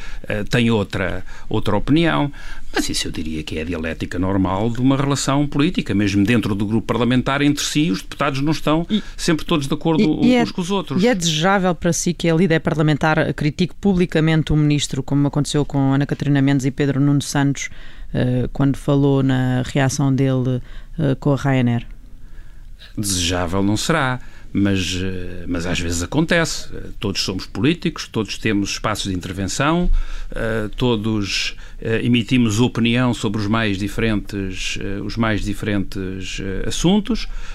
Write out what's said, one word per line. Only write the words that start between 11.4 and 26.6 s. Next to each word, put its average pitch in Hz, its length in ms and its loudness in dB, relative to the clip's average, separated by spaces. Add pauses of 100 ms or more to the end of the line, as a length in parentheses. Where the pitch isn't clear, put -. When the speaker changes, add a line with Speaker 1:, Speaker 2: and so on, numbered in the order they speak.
Speaker 2:
para 170 160 0
si 170 220 0
que 165 160 0
a 165 40 4
líder 160 280 4
parlamentar 156 720 2
critique - 420 0
publicamente 160 800 2
o - 20 4
ministro, 147 480 2
como 143 240 2
aconteceu 143 380 0
com 135 280 2
Ana 139 120 2
Catarina 143 360 2
Mendes 135 240 2
e 139 60 0
Pedro 139 300 0
Nuno 143 200 4
Santos, 139 480 0 (440)
eh, 123 400 0
quando 139 240 2
falou 139 440 2
na 127 440 2
reação 139 500 2
dele, 131 460 2 (360)
eh, 139 220 2
com 143 140 2
a - 20 2
Ryanair? 123 500 2 (1120)
Speaker 1:
Desejável 90 680 -2
não 104 140 0
será, 131 420 0 (340)
mas, 95 480 0
eh, 90 460 -6
mas 85 180 -2
às 90 140 0
vezes 85 240 -2
acontece. 160 720 0